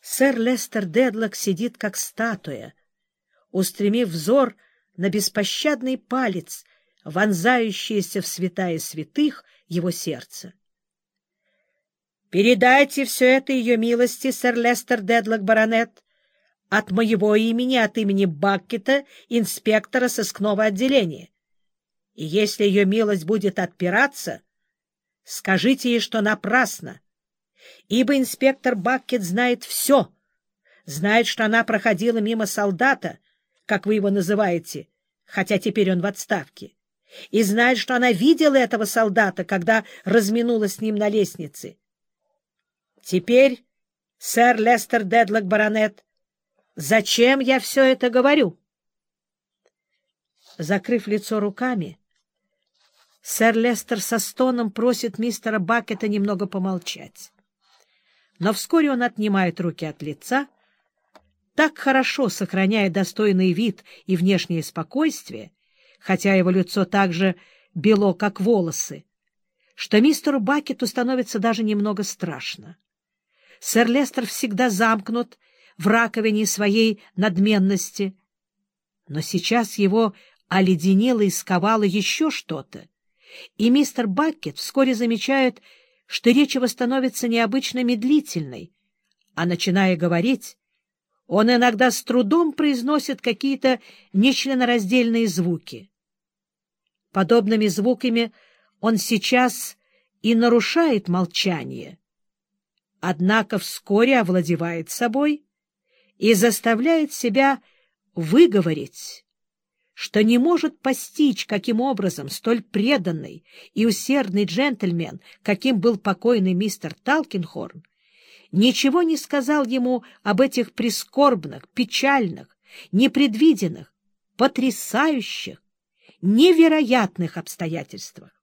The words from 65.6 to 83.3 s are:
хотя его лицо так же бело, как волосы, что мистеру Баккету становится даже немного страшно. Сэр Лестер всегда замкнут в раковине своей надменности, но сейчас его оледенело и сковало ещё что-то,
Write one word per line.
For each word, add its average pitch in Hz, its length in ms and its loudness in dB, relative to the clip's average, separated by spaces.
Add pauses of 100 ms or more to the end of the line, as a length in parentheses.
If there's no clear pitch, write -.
хотя 196 360 0
его 185 160 2
лицо 185 340 0
так 196 280 0
же 180 220 0 (380)
бело, 202 400 2
как 208 260 -4
волосы, 185 640 -2 (680)
что - 260 0
мистеру 277 400 2
Баккету 262 460 -2
становится 247 540 -4
даже 226 240 0
немного 208 400 -2
страшно. - 720 -10 (840)
Сэр 226 280 0
Лестер 247 400 -2
всегда 240 420 -2
замкнут 220 720 -2 (380)
в 165 100 -2
раковине 220 580 2
своей 208 560 0 (140)
надменности, 196 1000 0 (920)
но 147 140 -8
сейчас 220 580 -4
его 208 340 2 (340)
оледенело 190 720 2
и 202 100 2
сковало 202 520 0
ещё 208 460 0
что-то, - 580 -10 (680)